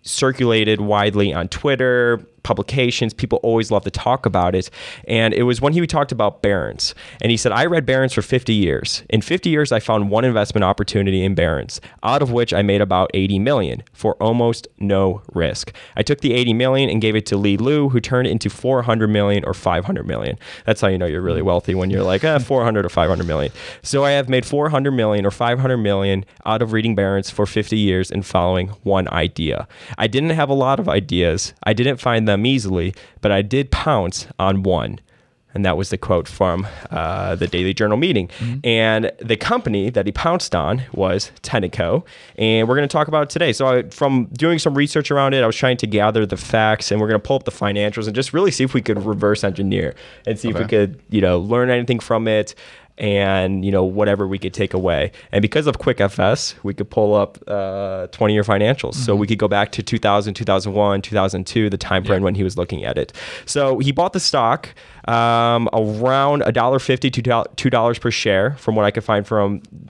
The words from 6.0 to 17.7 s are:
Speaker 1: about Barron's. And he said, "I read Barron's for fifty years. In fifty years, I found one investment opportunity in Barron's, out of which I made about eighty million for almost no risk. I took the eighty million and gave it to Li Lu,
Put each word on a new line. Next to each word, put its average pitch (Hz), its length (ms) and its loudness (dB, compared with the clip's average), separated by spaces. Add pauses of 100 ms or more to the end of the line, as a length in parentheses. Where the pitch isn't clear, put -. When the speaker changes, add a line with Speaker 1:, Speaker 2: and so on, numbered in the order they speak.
Speaker 1:
about 110 280 -2
Barron's. 85 540 -2 (260)
And 113 100 2
he 117 60 2
said, 113 140 0
"I 117 140 2
read 170 200 0
Barron's 131 280 0
for 110 80 0
fifty 123 320 0
years. 90 560 0
In 110 120 0
fifty 180 280 -2
years, 151 240 0
I 110 80 0
found 107 280 0
one 107 140 2
investment 110 400 0
opportunity 98 600 0
in 95 120 0
Barron's, 80 460 -2 (200)
out 131 200 2
of 131 100 0
which 120 220 0
I 87 80 2
made 101 180 2
about 92 340 2
eighty 95 260 0
million 104 520 0
for - 320 -2
almost 117 460 0 (100)
no 98 420 0 (120)
risk. - 400 -4 (240)
I 110 40 -2
took 139 200 -2
the 123 120 0
eighty 120 200 2
million 131 360 2
and 104 120 0
gave 107 120 2
it 107 140 0
to 101 100 0
Li 101 200 2
Lu, 139 320 0